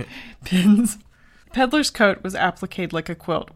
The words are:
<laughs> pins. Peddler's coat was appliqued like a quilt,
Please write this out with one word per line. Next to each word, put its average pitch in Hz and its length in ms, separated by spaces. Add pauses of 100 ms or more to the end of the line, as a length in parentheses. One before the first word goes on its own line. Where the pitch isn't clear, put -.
<laughs> - 360
pins. 208 520 (540)
Peddler's 262 400
coat 196 320
was 190 100
appliqued 180 600
like 160 160
a 170 60
quilt, - 400